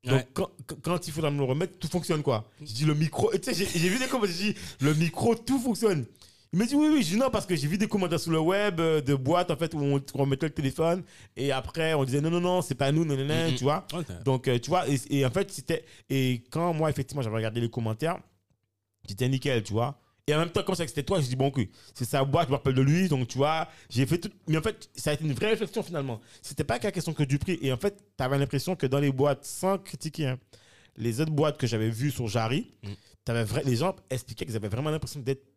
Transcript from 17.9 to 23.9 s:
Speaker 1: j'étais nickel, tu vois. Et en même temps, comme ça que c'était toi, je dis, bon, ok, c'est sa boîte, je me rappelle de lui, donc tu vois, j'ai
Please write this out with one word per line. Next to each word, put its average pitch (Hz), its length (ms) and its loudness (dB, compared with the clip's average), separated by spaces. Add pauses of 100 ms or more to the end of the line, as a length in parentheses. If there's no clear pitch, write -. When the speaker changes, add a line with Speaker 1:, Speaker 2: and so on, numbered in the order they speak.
Speaker 1:
j'étais 117 180 0
nickel, 131 360 2
tu 95 100 -6
vois. 120 260 -2 (300)
Et 147 60 4
en 156 40 4
même 165 100 0
temps, 190 120 0
comme 190 140 0
ça 175 80 -4
que 143 60 -4
c'était 143 140 -4
toi, 185 180 2
je 131 60 0
dis, 127 100 -2
bon, 135 100 2
ok, 139 180 0 (280)
c'est - 100 -6
sa 135 220 2
boîte, 160 220 2
je 127 40 0
me 139 60 2
rappelle 135 160 0
de 131 80 4
lui, 165 260 4
donc 131 220 0
tu - 80 -6
vois, 156 320 2 (200)
j'ai 127 160 2